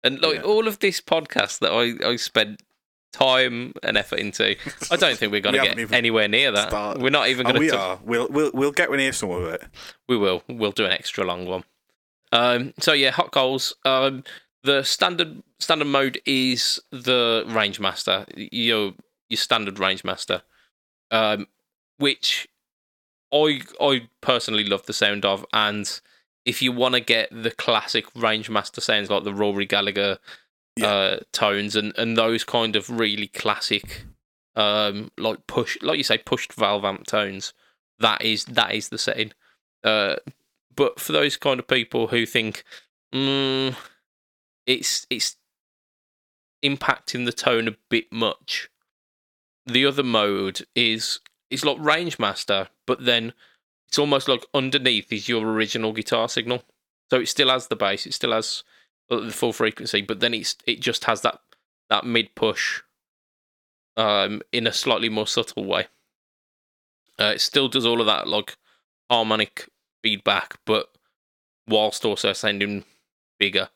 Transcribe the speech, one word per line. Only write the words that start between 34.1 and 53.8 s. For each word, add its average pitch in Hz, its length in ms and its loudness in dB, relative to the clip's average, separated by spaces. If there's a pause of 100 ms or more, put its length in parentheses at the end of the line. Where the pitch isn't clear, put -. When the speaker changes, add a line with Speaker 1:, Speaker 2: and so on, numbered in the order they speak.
Speaker 1:
um, 104 600 0
like 107 280 -2
push, - 360 -2
like 156 160 0
you 139 60 -2
say, 120 140 2
pushed - 360 -4
valve 104 300 0
amp 98 220 -4
tones, 98 460 -4 (480)
that 113 220 2
is, 110 240 0
that 110 280 0
is 107 140 -6
the 113 100 -8
setting. 110 340 -2 (520)
Uh, 104 320 2 (580)
but 135 240 2
for - 140 -6
those 147 240 2
kind 131 240 0
of - 80 -14
people 117 400 2
who 117 180 2
think, 110 380 -2 (500)
"Mm, 135 600 0 (880)
it's, - 440 0
it's - 260 -4 (1300)
impacting 139 600 -2
the 117 60 -2
tone 117 360 0
a 107 80 -6 (120)
bit 117 240 0
much," - 560 -4 (960)
the 127 200 2
other 139 160 2
mode 104 720 0
is, 113 460 0 (300)
it's 135 140 -6
like 143 140 2
Range 156 400 0
Master, 98 500 -2 (180)
but 127 180 -2
then 117 280 2 (540)